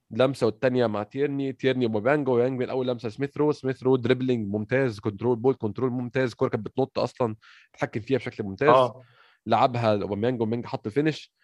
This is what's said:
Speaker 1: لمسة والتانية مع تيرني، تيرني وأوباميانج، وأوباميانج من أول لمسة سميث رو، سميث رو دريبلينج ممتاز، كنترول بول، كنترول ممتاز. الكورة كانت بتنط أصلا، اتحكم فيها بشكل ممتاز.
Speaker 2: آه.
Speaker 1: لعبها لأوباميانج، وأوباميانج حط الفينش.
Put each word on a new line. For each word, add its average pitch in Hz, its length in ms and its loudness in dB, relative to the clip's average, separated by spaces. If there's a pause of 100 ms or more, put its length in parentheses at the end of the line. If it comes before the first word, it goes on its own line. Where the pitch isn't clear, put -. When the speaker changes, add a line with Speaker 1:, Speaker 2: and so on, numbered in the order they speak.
(100)
Speaker 1:
لمسة 127 360 2
والتانية 123 400 2
مع 104 160 -2
تيرني، 139 500 -4
تيرني 127 340 0
وأوباميانج، 123 420 0
وأوباميانج 123 320 2
من 123 100 -4
أول 127 180 -2
لمسة 120 200 -6
سميث 131 280 -8
رو، 151 160 2
سميث 131 300 -4
رو 131 140 4
دريبلينج 123 580 0
ممتاز، 110 460 -2
كنترول 113 360 -2
بول، 127 180 2
كنترول 113 360 -4
ممتاز. 123 400 -2
الكورة 127 180 -2
كانت 110 180 -4
بتنط - 320 -4
أصلا، 113 380 -2 (380)
اتحكم 123 260 -6
فيها 127 180 0
بشكل 120 260 -6
ممتاز. 98 240 0
Speaker 2:
آه. 123 340 4 (440)
Speaker 1:
لعبها 117 500 4
لأوباميانج، 104 440 -2
وأوباميانج 117 260 -2
حط - 200 -8
الفينش. 143 580 -2